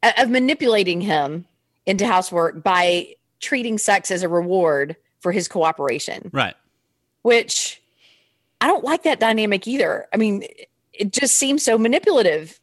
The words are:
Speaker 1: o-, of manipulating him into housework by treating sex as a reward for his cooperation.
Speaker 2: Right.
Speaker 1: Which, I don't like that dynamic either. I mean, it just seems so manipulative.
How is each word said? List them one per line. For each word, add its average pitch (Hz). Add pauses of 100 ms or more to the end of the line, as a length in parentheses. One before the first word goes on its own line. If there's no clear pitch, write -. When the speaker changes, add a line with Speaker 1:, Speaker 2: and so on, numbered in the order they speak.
Speaker 1:
o-, 226
of 240
manipulating 233
him 156 (400)
into 196
housework 175
by 180 (320)
treating 240
sex 202
as 185
a 175
reward 170 (240)
for 180
his 180
cooperation. 151
Speaker 2:
Right. 123 (680)
Speaker 1:
Which, - (800)
I 240
don't -
like 311
that 285
dynamic 220
either. 269
I -
mean, 208 (500)
it 208
just -
seems 285
so 226
manipulative. 226